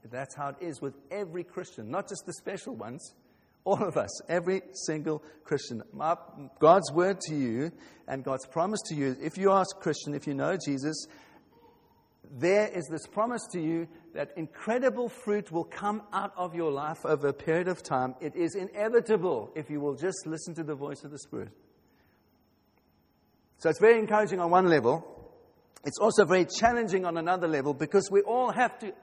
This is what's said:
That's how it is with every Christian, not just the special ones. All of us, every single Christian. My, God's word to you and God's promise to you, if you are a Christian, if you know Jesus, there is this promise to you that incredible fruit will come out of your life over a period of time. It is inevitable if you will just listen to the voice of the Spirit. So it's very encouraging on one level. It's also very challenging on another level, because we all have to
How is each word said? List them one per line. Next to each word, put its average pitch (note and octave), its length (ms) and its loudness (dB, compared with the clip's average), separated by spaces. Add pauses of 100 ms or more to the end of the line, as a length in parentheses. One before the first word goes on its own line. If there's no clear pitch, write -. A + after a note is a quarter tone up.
(100)
That's C3 240 -8
how C#3+ 140 -6
it C#3 140 -10
is E3 180 -8
with C#3 140 -6 (160)
every F3+ 340 -8
Christian, B2+ 460 -12
not F#3+ 180 -6
just G3 160 -12
the F3+ 80 -10
special G3+ 420 -10
ones. D#3+ 380 -12 (520)
All F#3+ 200 2
of E3 140 0
us, G#2 100 0 (220)
every F3+ 320 0 (240)
single D#3 360 -2 (200)
Christian. A#2+ 400 -4 (100)
My, D#3+ 240 0 (440)
God's D#3+ 300 10
word F3+ 380 2
to D#3 60 -4
you C3+ 360 0 (380)
and C3+ 160 -6
God's C3 220 -4
promise F#3+ 400 -2
to E3 80 -6
you, C#3 280 0
if D#3 140 -6
you F#3+ 140 4
are G3 100 8
a F#3 200 -4
Christian, D3 340 -4
if C#3+ 120 -6
you D3 60 -2
know C#3+ 240 0
Jesus, C#3+ 500 -4 (1300)
there F#3 360 2
is E3 220 -8
this D#3 160 -8
promise A3+ 460 -4
to F3+ 80 -4
you E3 260 -2 (280)
that D3 220 -6
incredible A3+ 760 -2
fruit G#3 420 -4
will E3 120 -2
come G#3 360 -4 (140)
out G3 200 -4
of F3+ 200 -6
your E3 180 0
life D3+ 320 -6
over C#3+ 240 2
a C#3 60 0
period E3+ 340 0
of F3+ 140 -4
time. B2+ 400 0
It D3 140 -6
is E3+ 180 0
inevitable G3+ 1000 0
if D3+ 140 -8
you D3 120 -4
will C#3+ 160 -2
just F3+ 300 -4
listen D#3+ 280 -8
to D#3+ 80 -8
the D3+ 120 -6
voice C#3+ 300 -10
of C#3+ 60 -14
the D3 80 -14
Spirit. G#2+ 320 -10 (2000)
So - 100 0
it's A3 120 0
very A3+ 180 10
encouraging G#3 420 2
on E3+ 100 0
one F3+ 200 8
level. D3 400 4 (760)
It's C#3+ 120 -6
also G#3 260 4
very F3 220 2
challenging A3 580 0
on E3+ 140 -2
another F3 280 -2
level, D3 280 0
because F#3 360 0
we G3 120 4
all A#3 280 0
have A#3 280 0
to G#3+ 240 -10